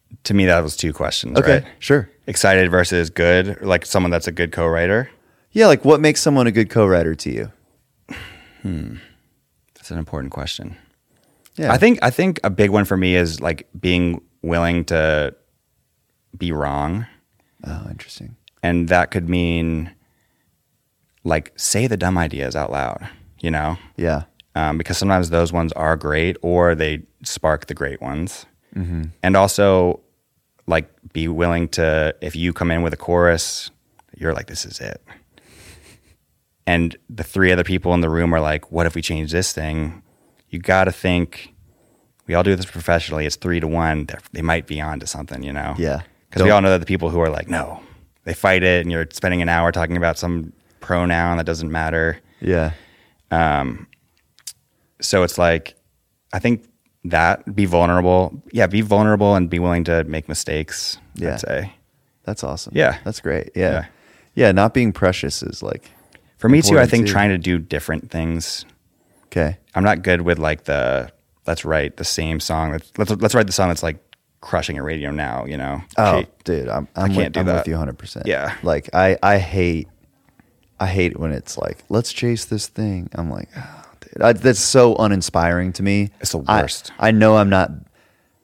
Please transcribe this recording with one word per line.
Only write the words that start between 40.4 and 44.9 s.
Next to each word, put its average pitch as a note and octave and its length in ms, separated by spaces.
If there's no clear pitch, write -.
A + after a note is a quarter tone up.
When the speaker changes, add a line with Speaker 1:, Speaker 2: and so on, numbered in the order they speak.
Speaker 1:
You F2 80
gotta F#2 340
think, F2 640
we E2+ 80
all E2+ 80
do G2 140
this F#2 100
professionally. D#2+ 600
It's D2+ 100
three-to-one. D#2+ 680
They're, - 140
they D#2+ 100
might D#2+ 240
be D2+ 140
onto D2+ 260